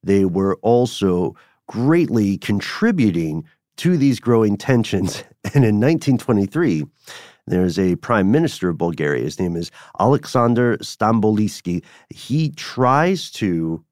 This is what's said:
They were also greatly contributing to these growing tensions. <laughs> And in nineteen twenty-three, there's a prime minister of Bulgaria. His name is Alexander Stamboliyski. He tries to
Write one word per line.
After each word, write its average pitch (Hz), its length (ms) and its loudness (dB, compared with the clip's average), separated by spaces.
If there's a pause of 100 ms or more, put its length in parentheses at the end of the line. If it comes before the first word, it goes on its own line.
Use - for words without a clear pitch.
They 98 220 2
were 95 380 0
also 101 720 0 (320)
greatly 117 680 0
contributing 101 1040 -2 (320)
to 175 220 0
these 135 240 2
growing 113 340 2
tensions. 101 760 0
<laughs> - 260 -12
And 139 100 6
in 104 140 2
nineteen 139 380 2
twenty-three, 101 680 0 (640)
there's 90 320 0
a 92 160 2
prime 98 340 0
minister 139 400 0
of 80 80 -4
Bulgaria. 73 460 -2
His - 160 -8
name 87 160 -4
is 85 160 -8 (280)
Alexander 120 760 2
Stamboliyski. 107 1040 -2 (280)
He 156 420 -4
tries 147 800 0
to 82 600 -2